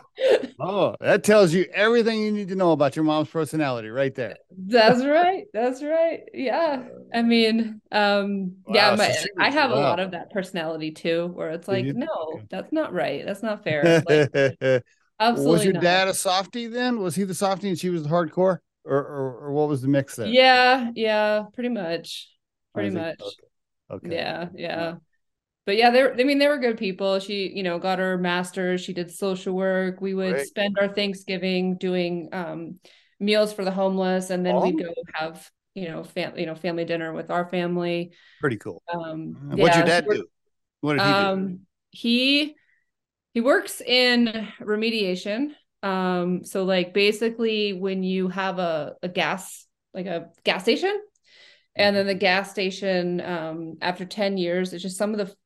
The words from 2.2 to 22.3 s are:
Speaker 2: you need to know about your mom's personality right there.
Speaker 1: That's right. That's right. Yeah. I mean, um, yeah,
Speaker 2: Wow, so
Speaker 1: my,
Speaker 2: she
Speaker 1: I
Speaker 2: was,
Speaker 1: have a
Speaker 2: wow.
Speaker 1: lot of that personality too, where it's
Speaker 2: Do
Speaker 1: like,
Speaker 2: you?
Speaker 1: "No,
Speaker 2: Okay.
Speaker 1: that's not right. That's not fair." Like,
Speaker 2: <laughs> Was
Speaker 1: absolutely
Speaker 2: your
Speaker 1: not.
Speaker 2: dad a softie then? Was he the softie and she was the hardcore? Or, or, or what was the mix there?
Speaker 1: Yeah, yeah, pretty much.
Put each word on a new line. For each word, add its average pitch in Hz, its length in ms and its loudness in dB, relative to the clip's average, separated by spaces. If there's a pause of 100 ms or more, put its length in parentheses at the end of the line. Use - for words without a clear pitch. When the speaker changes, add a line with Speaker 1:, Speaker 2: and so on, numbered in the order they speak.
Speaker 2:
you 214 100 0
need 208 180 -4
to 190 60 -4
know 185 160 4
about 143 240 4
your 160 80 0
mom's 151 260 2
personality 139 600 -2
right 135 240 0
there. 117 220 -6 (200)
Speaker 1:
That's 220 480 6
right. 349 500 2
That's 254 280 -2
right. 320 380 0 (160)
Yeah. 269 480 -2 (280)
I 233 120 0
mean, 226 580 2 (100)
um, 202 640 0 (140)
yeah, 208 200 6
Speaker 2:
Wow, 202 40 4
so 214 120 4
Speaker 1:
my, - 40 2
Speaker 2:
she - 180 -2 (100)
Speaker 1:
I 196 80 4
Speaker 2:
was, 269 80 0
Speaker 1:
have 285 160 2
a 214 40 0
Speaker 2:
wow. 214 60 2
Speaker 1:
lot 180 180 2
of 185 120 -4
that 170 180 -10
personality 160 600 -6
too, 170 420 -2
where 165 160 -6
it's 165 160 -8
Speaker 2:
Do 202 60 -4
Speaker 1:
like, 196 140 0
Speaker 2:
you? 143 80 -4
Speaker 1:
"No, 247 140 -4 (280)
Speaker 2:
Okay. 110 160 -16
Speaker 1:
that's - 200 -8
not 302 220 -2
right. 143 320 -2
That's 202 160 -6
not 214 220 -6
fair." 160 440 4
Like, 147 260 4
Speaker 2:
<laughs> - 0 -
Was 131 500 2 (360)
Speaker 1:
absolutely 220 460 2
Speaker 2:
your 196 80 4
Speaker 1:
not. 170 100 -2
Speaker 2:
dad 185 240 4
a 190 60 -2
softie 190 540 -2
then? 240 320 -2
Was 180 160 -2
he 190 80 -2
the 185 120 -4
softie 196 340 -2
and 175 100 -2
she 180 100 -2
was 175 140 -2
the 147 60 -4
hardcore? 175 480 2 (260)
Or, 139 140 0
or, 131 420 -4
or 143 140 -10
what 147 160 2
was 143 140 0
the 131 40 0
mix 139 280 2
there? 113 120 -6
Speaker 1:
Yeah, 254 680 6
yeah, 214 480 0 (100)
pretty 247 160 -6
much. 170 580 -6 (460)